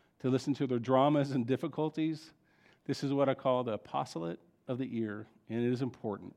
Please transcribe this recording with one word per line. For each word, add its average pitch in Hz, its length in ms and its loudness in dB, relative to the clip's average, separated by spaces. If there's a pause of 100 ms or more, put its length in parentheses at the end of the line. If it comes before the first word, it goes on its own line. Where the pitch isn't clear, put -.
(220)
to 131 80 0
listen 131 240 2
to 139 120 -2
their 123 140 0
dramas 139 520 4
and 127 140 0
difficulties. 156 840 -2 (540)
This - 180 -4
is 139 100 0
what 139 160 4
I 131 40 4
call 127 300 0
the 120 100 -2
apostolate 165 640 -6 (280)
of 123 100 -4
the 123 200 -6
ear, 107 300 -4 (220)
and 117 140 -2
it 123 80 2
is 123 100 -2
important. 101 560 -6